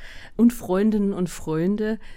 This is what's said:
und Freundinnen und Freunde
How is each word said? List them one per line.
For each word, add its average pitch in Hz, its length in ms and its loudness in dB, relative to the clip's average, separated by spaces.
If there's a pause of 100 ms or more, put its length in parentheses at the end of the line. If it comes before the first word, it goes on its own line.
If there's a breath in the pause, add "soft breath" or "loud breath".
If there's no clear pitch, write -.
(360 loud breath)
und 233 160 6
Freundinnen 202 640 0
und 180 160 -2
Freunde 208 680 -2 (180 loud breath)